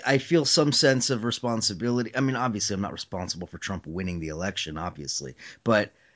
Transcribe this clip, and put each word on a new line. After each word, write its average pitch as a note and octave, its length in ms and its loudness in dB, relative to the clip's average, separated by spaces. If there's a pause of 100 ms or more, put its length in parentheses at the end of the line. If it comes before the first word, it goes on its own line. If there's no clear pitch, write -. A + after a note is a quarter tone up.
I C3+ 120 4
feel D#3+ 280 4
some D3 260 4
sense C3+ 380 4
of A#2 140 0
responsibility. A#2 920 0
I B2+ 60 2
mean, C3+ 140 2
obviously, A#2 380 0
I'm F#2+ 80 -2
not F2+ 120 -4
responsible F2+ 540 -6
for - 100 -14
Trump - 280 -6
winning F2+ 340 -4
the D#2 100 -6
election, D#2+ 480 -4
obviously, D2 580 -8 (280)
but G#2+ 280 2 (240)